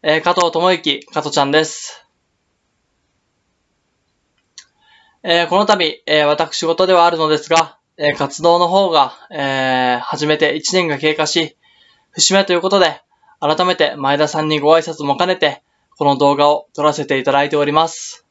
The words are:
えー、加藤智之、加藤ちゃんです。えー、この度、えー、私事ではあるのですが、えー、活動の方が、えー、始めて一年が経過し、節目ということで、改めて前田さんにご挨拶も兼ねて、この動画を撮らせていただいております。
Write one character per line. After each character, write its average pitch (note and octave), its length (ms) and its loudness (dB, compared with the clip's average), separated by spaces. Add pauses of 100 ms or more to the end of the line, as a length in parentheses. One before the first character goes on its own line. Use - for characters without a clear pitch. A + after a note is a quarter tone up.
え D#3 140 0
ー、 D#3+ 40 -2
加 F3 140 0
藤 F3 160 2
智 F3 220 2
之、 D#3 340 -4
加 D3 160 -6
藤 C#3+ 100 -8
ち D3+ 60 0
ゃ C#3+ 40 2
ん C#3 60 -2
で D3+ 160 4
す。 - 400 -14 (3250)
え E3+ 220 0
ー、 E3+ 40 -10
こ F3+ 80 2
の G#3 80 2
度、 F#3 400 0
え D3+ 160 2
ー、 D3 60 2
私 D#3 400 -2
事 E3 180 0
で F#3 80 2
は E3+ 140 4
あ - 20 4
る E3+ 80 -2
の D#3 120 0
で D3+ 100 0
す - 100 -14
が、 E3 300 0 (180)
え D3 140 -2
ー、 C#3+ 40 -4
活 C#3+ 280 -6
動 E3+ 160 4
の F3 80 2
方 F#3+ 240 2
が、 C#3 240 0 (160)
え C3 680 -2
ー、 A#2+ 40 -10
始 D3 240 -6
め D3+ 100 0
て D3+ 180 0
一 D#3 180 -6
年 F3+ 140 0
が C#3+ 120 -6
経 D3+ 160 0
過 D#3 100 -2
し、 D#3+ 320 -4 (540)
節 - 220 0
目 G3 120 4
と F3+ 80 0
い F3 40 2
う E3+ 40 0
こ F#3+ 80 -2
と G3+ 80 2
で、 E3 240 0 (380)
改 D#3 260 0
め F#3 100 0
て C3 200 0
前 C#3+ 240 -2
田 D3+ 80 2
さ D#3 120 -4
ん D#3 100 -2
に D3+ 100 0
ご D3+ 180 4
挨 D#3 60 0
拶 D#3 200 -10
も C#3 140 -2
兼 F3+ 100 0
ね F#3 80 0
て、 D3 280 -4 (340)
こ C#3+ 80 -4
の C#3 100 2
動 C#3+ 200 2
画 D3 120 4
を D3 280 0
撮 D3+ 80 -4
ら D3 100 2
せ D3 140 -6
て C#3 100 0
い B2+ 60 -4
た C#3 80 0
だ C#3 120 2
い D3 60 -2
て D3+ 60 -4
お D3 100 0
り D3 60 -4
ま D#3+ 160 2
す。 - 440 -14